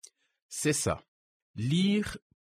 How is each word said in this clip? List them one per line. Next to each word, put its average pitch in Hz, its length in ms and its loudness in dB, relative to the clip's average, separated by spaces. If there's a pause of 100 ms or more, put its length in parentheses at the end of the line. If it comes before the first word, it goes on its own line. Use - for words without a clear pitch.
(500)
C'est - 240 0
ça. - 280 -2 (540)
Lire 185 640 0 (380)